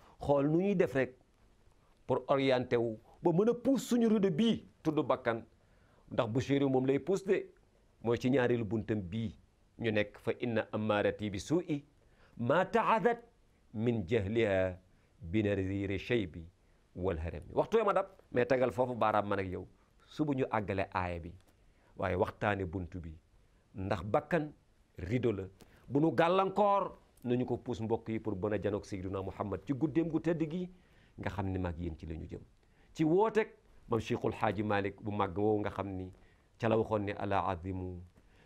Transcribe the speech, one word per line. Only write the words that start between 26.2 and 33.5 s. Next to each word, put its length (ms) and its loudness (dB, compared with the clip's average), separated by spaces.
nañu 220 0
ko 100 -2
puus 240 -6
mbokk 280 -2
yi 120 -2
pour 140 -6
bën 200 -2
a 80 0
janoog 220 -2
Seydina 380 -6
Muhammad 440 -6
ci 60 0
guddeem 360 0
gu 120 -2
tedd 300 -2
gi, 180 -6
nga 120 -4
xam 200 -4
ne 80 -2
mag 200 -4
yéen 180 -6
ci 100 -14
la 80 -8
ñu 120 -10
jëm. 140 -12
Ci 120 0
wooteeg 440 4